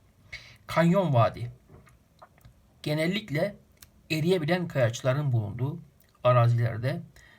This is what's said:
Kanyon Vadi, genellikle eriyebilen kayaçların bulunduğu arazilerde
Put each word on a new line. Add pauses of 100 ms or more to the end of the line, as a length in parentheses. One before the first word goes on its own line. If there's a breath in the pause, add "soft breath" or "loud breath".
(680 loud breath)
Kanyon
Vadi, (1300)
genellikle (560)
eriyebilen
kayaçların
bulunduğu (440)
arazilerde (380 soft breath)